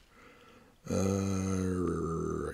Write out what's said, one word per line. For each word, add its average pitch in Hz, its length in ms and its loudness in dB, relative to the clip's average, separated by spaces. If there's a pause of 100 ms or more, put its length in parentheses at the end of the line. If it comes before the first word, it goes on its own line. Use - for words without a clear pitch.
(880)
Uh, 92 1600 0
I - 20 -8